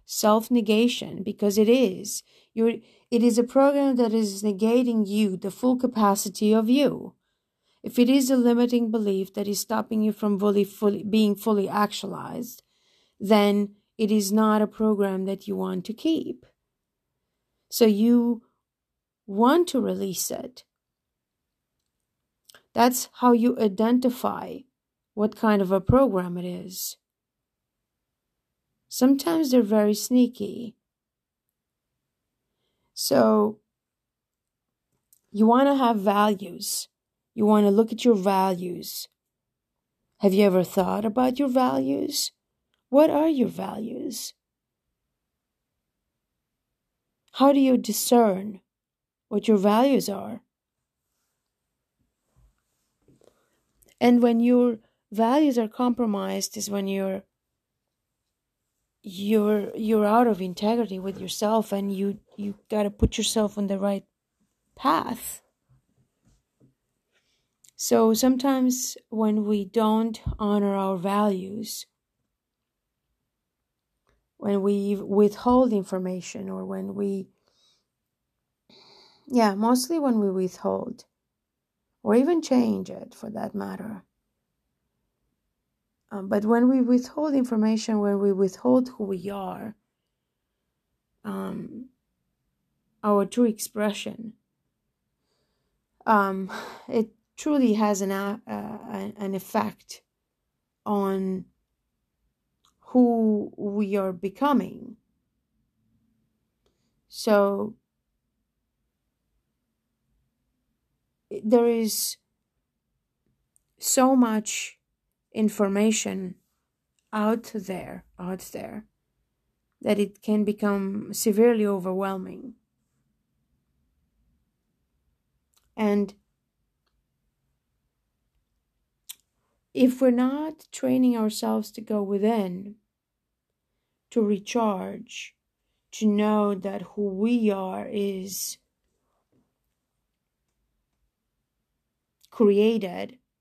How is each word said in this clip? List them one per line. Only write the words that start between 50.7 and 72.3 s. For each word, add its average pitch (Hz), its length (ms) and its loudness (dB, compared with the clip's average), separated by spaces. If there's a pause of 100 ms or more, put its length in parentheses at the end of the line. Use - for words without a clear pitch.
And 240 200 6
when 233 200 4
your 240 380 4 (340)
values 247 440 2
are 220 120 0
compromised 208 880 -4
is 202 120 -8
when 202 200 -4
you're, 196 340 -4 (1800)
you're, 208 720 0
you're 214 300 2
out 226 220 4
of 196 140 0
integrity 196 580 -2
with 190 180 -8
yourself, 208 540 -2
and 196 240 -4
you, 196 240 -4 (160)
you 202 200 -10 (140)
gotta 208 220 0
put 208 260 0
yourself 214 400 -2
on 202 100 -4
the 196 120 -4
right 196 240 -4 (720)
path. - 680 -4 (2250)
So 226 360 4
sometimes 254 840 0 (120)
when 214 360 0
we 208 200 0
don't 220 540 0 (180)
honor 202 380 0
our 190 220 -2
values, 196 920 -4 (2500)